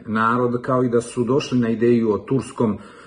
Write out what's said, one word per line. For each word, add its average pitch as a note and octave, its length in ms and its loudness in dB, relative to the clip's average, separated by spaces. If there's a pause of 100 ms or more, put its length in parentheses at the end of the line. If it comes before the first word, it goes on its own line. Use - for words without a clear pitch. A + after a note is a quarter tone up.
narod, A#2+ 560 0
kao B2+ 220 0
i B2 60 0
da A#2 120 2
su A#2+ 220 -4
došli B2+ 360 0
na A#2 100 2
ideju A2+ 420 2
o G2+ 60 0
turskom A2 600 -2 (300)